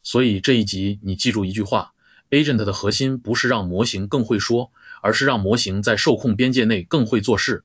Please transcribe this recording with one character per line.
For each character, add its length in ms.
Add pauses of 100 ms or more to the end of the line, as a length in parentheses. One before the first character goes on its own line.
所 220
以 180
这 120
一 120
集 380
你 120
记 160
住 140
一 60
句 100
话， 320 (380)
agent 240
的 180
核 160
心 260
不 200
是 120
让 160
模 220
型 220
更 180
会 140
说， 340 (300)
而 100
是 140
让 120
模 160
型 280
在 120
受 200
控 200
边 160
界 140
内 160
更 240
会 160
做 160
事。 280